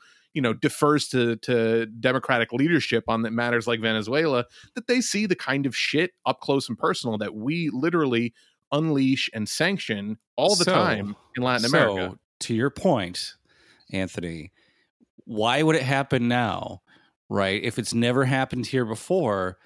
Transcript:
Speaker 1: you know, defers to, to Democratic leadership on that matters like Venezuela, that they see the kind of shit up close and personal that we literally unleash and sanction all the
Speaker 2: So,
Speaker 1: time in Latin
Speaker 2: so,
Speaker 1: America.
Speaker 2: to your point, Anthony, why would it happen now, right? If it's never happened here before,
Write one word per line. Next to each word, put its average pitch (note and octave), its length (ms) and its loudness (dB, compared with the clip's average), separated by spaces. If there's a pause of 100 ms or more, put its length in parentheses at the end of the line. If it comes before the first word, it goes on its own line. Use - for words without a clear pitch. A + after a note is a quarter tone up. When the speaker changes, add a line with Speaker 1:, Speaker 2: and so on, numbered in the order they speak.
(320)
Speaker 1:
you - 80 -4
know, A#2+ 120 2
defers D3 560 2
to, A#2 300 2
to A2+ 480 2
Democratic A#2 680 0
leadership C3+ 560 2
on A2+ 140 2
that A2+ 100 -2
matters A#2 340 0
like A#2+ 140 0
Venezuela, A#2 640 0 (320)
that A#3+ 100 -10
they B3+ 140 2
see G#3+ 260 0
the F#3 80 0
kind C#3 320 -2
of B2 100 -4
shit E3 360 0 (120)
up C3+ 140 0
close C#3 300 -2
and A2 100 -6
personal B2+ 400 -2
that G#2 160 -6
we D3+ 380 -4
literally C3 600 0 (380)
unleash C#3 640 2
and G#2+ 140 -4
sanction A2+ 680 -2 (180)
all E3+ 180 4
the F3 100 2
Speaker 2:
So, F3+ 80 2
Speaker 1:
time G#2+ 440 0 (200)
in B2 60 -4
Latin B2 260 2
Speaker 2:
so, C#3+ 80 2
Speaker 1:
America. F#2+ 420 2 (220)
Speaker 2:
to - 140 -4
your B2 160 0
point, G#2 640 -2 (580)
Anthony, F2 600 -6 (720)
why A#2 380 0
would D#3+ 120 4
it C#3+ 80 0
happen C3+ 460 0
now, G#2 540 -2 (460)
right? G2 340 0
If A2+ 160 -4
it's A#2+ 160 -4
never B2 300 2
happened C3 420 0
here B2+ 180 0
before, A2 800 -2